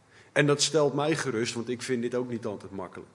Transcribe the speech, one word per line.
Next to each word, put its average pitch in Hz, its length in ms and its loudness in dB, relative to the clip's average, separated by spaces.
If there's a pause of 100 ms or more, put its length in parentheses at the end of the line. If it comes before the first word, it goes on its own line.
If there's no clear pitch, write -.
(320)
En 147 140 6
dat 143 160 4
stelt 147 320 4
mij 147 220 2
gerust, 120 380 -2
want 117 140 -4
ik 123 140 -4
vind 123 200 -2
dit 120 120 -2
ook 123 140 -2
niet 117 180 -6
altijd 95 260 -8
makkelijk. 95 420 -10